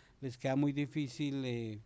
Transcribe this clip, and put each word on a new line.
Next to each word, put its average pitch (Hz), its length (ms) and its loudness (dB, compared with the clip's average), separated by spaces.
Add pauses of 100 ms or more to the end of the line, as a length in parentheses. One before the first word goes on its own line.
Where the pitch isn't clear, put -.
(220)
les 127 160 -6
queda 135 180 0
muy 143 160 6
difícil, 139 760 -2
eh, 117 400 -2